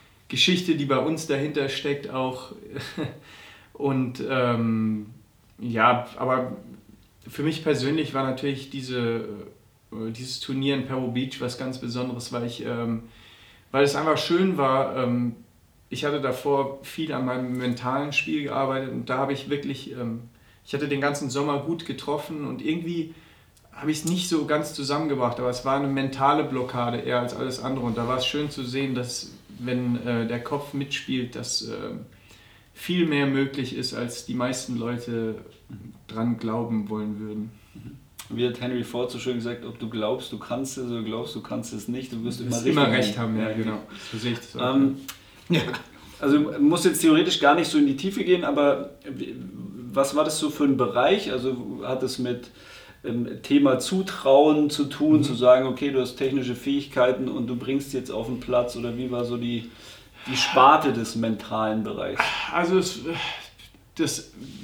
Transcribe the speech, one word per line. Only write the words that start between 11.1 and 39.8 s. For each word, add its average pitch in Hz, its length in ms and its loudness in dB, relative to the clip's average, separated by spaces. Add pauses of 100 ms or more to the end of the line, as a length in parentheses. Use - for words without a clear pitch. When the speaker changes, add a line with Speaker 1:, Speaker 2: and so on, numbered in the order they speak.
Speaker 1:
was 123 180 -4
ganz 127 220 -6
Besonderes, 123 540 -6
weil 120 120 -4
ich, 117 200 -8
ähm, 117 380 -2 (680)
weil 139 120 4
es 143 120 4
einfach 151 220 2
schön 180 400 2
war. 135 400 2
Ähm, 120 380 0 (540)
ich - 160 -6
hatte 147 160 0
davor 139 640 0
viel 151 300 -6
an 127 120 -2
meinem 127 320 -2
mentalen 127 540 -2
Spiel 151 320 0
gearbeitet 135 480 -2
und 123 180 -6
da 127 100 2
habe 139 140 0
ich 135 160 -6
wirklich, 139 440 -4
ähm, 117 280 -6 (440)
ich - 80 -10
hatte 143 140 -2
den 139 120 0
ganzen 143 300 -2
Sommer 143 300 0
gut 165 260 -4
getroffen 147 600 -6
und 127 200 -8
irgendwie 165 480 -2 (580)
habe - 200 -4
ich's 151 140 -4
nicht 175 220 0
so 151 200 0
ganz 147 260 0
zusammengebracht, 139 640 -2
aber 123 100 0
es 120 140 -4
war 135 140 2
eine 143 100 0
mentale 135 560 2
Blockade 123 540 -2
eher 123 240 0
als 123 140 -4
alles 127 280 -4
andere 131 220 -2
und 113 120 0
da 117 100 -2
war 127 100 0
es 127 80 0
schön 147 240 -2
zu 139 140 -8
sehen, 131 320 -2
dass - 360 -6 (280)
wenn, 123 460 0
äh, 117 220 0
der 120 160 -4
Kopf 143 300 -6
mitspielt, 131 600 -4
dass, - 320 -4
ähm, 107 320 -8 (720)
viel 180 340 2
mehr 143 180 4
möglich 135 500 0
ist, 123 200 -4
als 120 320 -6
die 123 80 -4
meisten 127 420 -2
Leute 117 580 -2 (720)
dran 113 300 0
glauben 110 520 -2
wollen 107 300 -4
würden. 107 320 -8 (220)
Speaker 2:
Mhm. - 640 -14
Wie 123 100 2
hat 117 140 -4
Henry 123 220 -2
Ford 123 260 -4
so 123 80 -8
schön 123 200 -4
gesagt, 120 280 -6
ob 117 140 -12
du 113 100 -8